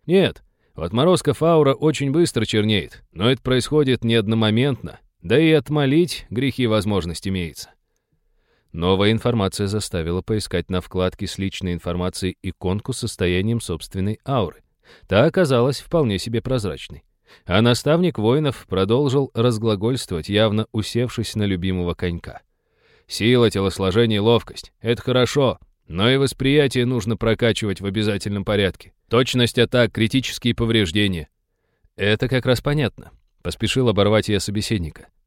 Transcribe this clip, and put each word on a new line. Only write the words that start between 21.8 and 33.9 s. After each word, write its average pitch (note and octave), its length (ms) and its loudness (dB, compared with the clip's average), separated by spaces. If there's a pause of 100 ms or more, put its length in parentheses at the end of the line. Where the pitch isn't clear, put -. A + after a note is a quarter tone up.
конька. - 480 -8 (640)
«Сила, A#2 420 2
телосложение, G2 720 0
ловкость — - 600 0
это A#2 200 -2
хорошо, B2+ 580 0 (280)
но F#2+ 220 0
и C3+ 80 4
восприятие C3+ 680 2
нужно A#2 320 -2
прокачивать A2 640 0
в G2+ 40 -6
обязательном G2+ 600 -2
порядке. G2+ 480 -2 (160)
Точность B2 500 2
атак, A#2+ 320 2
критические A#2 640 -2
повреждения». G2+ 720 0 (680)
«Это G#2+ 320 0
как B2+ 180 0
раз B2+ 160 2
понятно», — D3 500 -4 (320)
поспешил A2+ 460 0
оборвать G#2 400 2